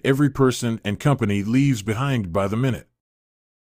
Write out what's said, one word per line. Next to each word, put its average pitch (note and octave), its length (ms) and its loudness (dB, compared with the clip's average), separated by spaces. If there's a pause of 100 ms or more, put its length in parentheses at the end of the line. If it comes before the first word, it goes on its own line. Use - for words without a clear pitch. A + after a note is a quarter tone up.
every C3+ 240 2
person B2 560 0
and G2+ 160 -4
company G#2+ 420 2
leaves B2+ 380 2
behind A2 500 -2
by G2 160 0
the G2+ 80 -2
minute. A#2+ 320 -2 (840)